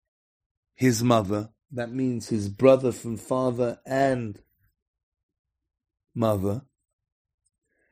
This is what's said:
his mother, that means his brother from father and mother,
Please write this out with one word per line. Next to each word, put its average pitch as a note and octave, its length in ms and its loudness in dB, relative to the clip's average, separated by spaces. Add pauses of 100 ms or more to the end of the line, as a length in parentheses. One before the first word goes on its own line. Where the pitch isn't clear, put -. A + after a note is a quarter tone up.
(760)
his A#2+ 280 2
mother, G#2+ 460 2 (220)
that A#2+ 200 -8
means B2+ 380 -4
his G2+ 200 -4
brother B2+ 420 4
from A#2 260 -8
father B2 680 -4
and B2+ 540 -2 (1800)
mother, G#2 460 0 (1300)